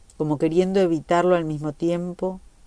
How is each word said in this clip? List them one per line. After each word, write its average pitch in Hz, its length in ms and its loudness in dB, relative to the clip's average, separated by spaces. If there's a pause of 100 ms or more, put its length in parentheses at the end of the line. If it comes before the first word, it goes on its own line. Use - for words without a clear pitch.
(160)
como 151 220 -2
queriendo 185 420 2
evitarlo 175 560 2
al 165 80 -2
mismo 151 280 -4
tiempo, 175 680 -4 (260)